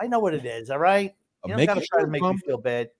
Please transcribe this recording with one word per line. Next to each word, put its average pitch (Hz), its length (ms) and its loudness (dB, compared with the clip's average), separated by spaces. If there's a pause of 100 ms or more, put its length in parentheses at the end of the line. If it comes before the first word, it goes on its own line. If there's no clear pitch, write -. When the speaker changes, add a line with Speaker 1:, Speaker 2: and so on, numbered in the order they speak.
Speaker 1:
I 214 60 -4
know 240 140 0
what 185 140 2
it 135 120 -4
is, 117 240 -8
all 139 80 -2
right? 196 360 2 (300)
Speaker 2:
A 90 40 -8
Speaker 1:
You 92 80 -4
don't 139 100 4
gotta 196 140 2
try 170 200 0
to 160 60 2
Speaker 2:
Kindle, 156 40 -2
Speaker 1:
make 151 120 -2
me 180 40 2
Speaker 2:
Grumpy? 190 200 -2
Speaker 1:
feel 131 120 -2
bad. 120 400 -2